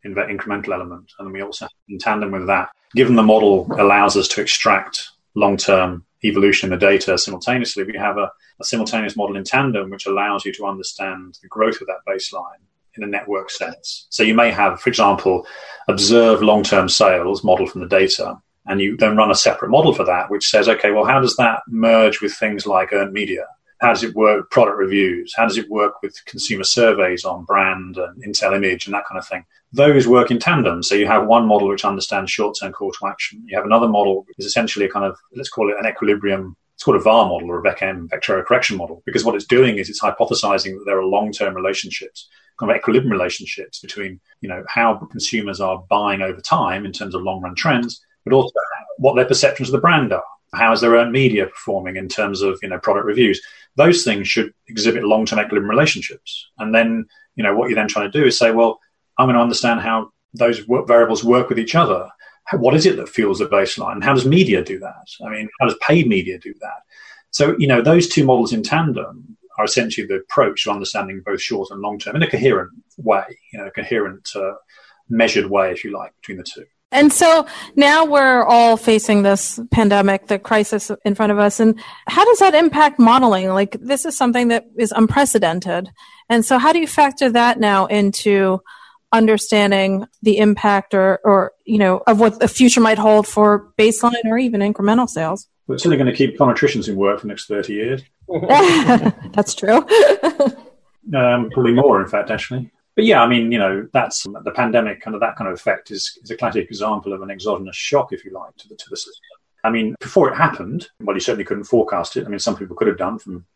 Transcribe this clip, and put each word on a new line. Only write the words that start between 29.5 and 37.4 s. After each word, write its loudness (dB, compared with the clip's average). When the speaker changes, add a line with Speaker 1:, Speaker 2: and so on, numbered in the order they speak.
Speaker 1:
Those 6
work 6
in 0
tandem. 0
So -2
you 2
have 2
one 4
model 2
which -4
understands -4
short-term -6
call -8
to -10
action. -10
You -6
have -4
another 2
model 0
which -20
is -10
essentially -2
a -4
kind -6
of, -6
let's -12
call -2
it -4
an -8
equilibrium, -2
it's -18
called 2
a 2
var 6
model -6